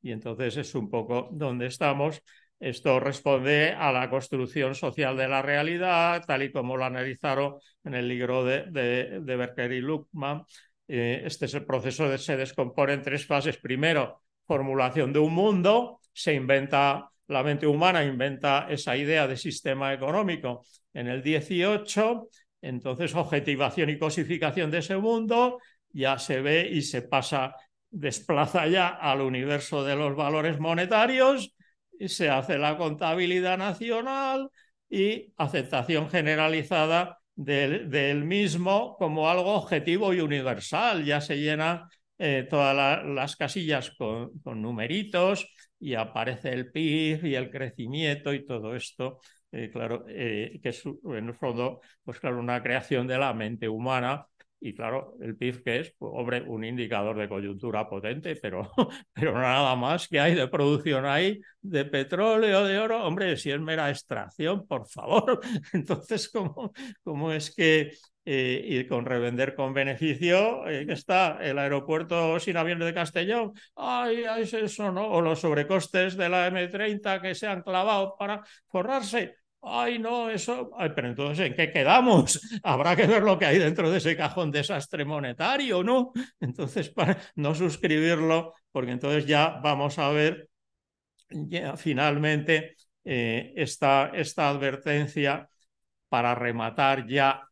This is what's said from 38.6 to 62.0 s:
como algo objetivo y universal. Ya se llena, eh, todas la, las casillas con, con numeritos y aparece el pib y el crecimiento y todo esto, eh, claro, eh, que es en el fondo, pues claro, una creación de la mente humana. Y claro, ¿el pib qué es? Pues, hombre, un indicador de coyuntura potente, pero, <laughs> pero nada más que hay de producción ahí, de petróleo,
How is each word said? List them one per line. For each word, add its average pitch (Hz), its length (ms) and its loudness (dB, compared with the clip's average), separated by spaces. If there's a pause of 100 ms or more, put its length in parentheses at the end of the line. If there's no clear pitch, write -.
como 156 300 0
algo 180 260 2
objetivo 180 600 0
y 180 60 2
universal. 147 840 0
Ya 147 160 2
se 147 180 -4
llena, 156 500 -2 (300)
eh, 139 300 0
todas 139 260 4
la, 139 280 2
las 143 340 -4
casillas 151 600 -4
con, 117 440 -6
con 117 220 -8
numeritos 180 840 -2 (300)
y 131 160 -6
aparece 113 580 -4
el 127 180 -6
pib 156 540 -2
y 143 100 -2
el 127 160 -4
crecimiento 143 840 -4
y 139 120 -4
todo 117 320 -6
esto, 127 420 -8 (320)
eh, 117 200 -10
claro, 117 380 -6
eh, 110 540 -6
que 123 80 -4
es - 160 -12
en 123 420 -8
el 117 60 -10
fondo, 123 460 -4 (240)
pues 123 160 -12
claro, 123 180 -4
una 120 240 -2
creación 127 440 0
de 127 120 -2
la 135 160 0
mente 110 340 -4
humana. 127 580 -2 (380)
Y 104 100 -8
claro, 117 460 -6
¿el 113 160 -8
pib 123 280 -4
qué 123 160 0
es? 165 180 -12
Pues, 107 160 -10
hombre, 120 280 -4
un 110 220 -8
indicador 113 540 -2
de 104 100 -4
coyuntura 101 600 -4
potente, 123 480 -6
pero, 98 400 -8
<laughs> - 360 -2
pero 143 220 0
nada 127 400 4
más 135 320 -2
que 147 140 0
hay 170 160 6
de 131 100 2
producción 143 580 2
ahí, 180 360 0 (200)
de 156 240 -2
petróleo, 196 800 2